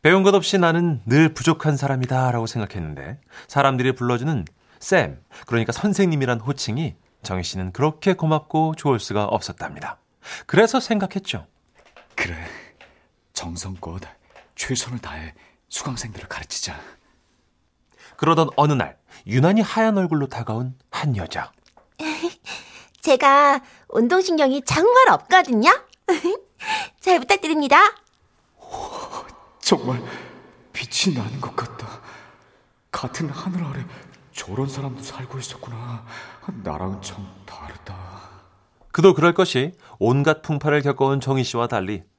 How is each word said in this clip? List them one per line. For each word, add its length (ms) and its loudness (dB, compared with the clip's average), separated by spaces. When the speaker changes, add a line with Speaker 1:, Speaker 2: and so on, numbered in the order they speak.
Speaker 1:
배운 220 6
것 100 8
없이 240 2
"나는 480 2
늘 280 4
부족한 440 0
사람이다"라고 720 0
생각했는데, 720 -8
사람들이 460 2
불러주는 520 -2
쌤, 420 0
그러니까 260 0
선생님이란 680 2
호칭이 560 -4
정희 220 -6
씨는 300 -6
그렇게 400 0
고맙고 640 0
좋을 220 0
수가 260 -2
없었답니다. 720 -8
그래서 340 2
생각했죠. 680 -4
Speaker 2:
그래, 200 -4
정성껏 680 -10
최선을 440 -6
다해 340 -14
수강생들을 580 -10
가르치자. 520 -10
Speaker 1:
그러던 400 4
어느 160 4
날 240 -2
유난히 340 4
하얀 360 2
얼굴로 300 0
다가온 480 -6
한 240 -2
여자. 360 -8
Speaker 3:
<laughs> 1040 -10
제가 600 4
운동신경이 760 2
정말 460 6
없거든요. 580 4
<laughs> 920 -2
잘 200 4
부탁드립니다. 580 2
Speaker 2:
오, 100 -20
정말 420 0
빛이 420 -2
나는 240 -6
것 160 -10
같다. 460 -12
같은 380 -6
하늘 340 -6
아래 220 -8
저런 340 -6
사람도 340 -8
살고 380 -14
있었구나. 680 -12
나랑은 380 -8
참 240 -14
다르다. 500 -16
Speaker 1:
그도 220 8
그럴 200 4
것이, 400 0
온갖 440 2
풍파를 400 0
겪어온 400 0
정희 240 0
씨와 220 -2
달리 360 -4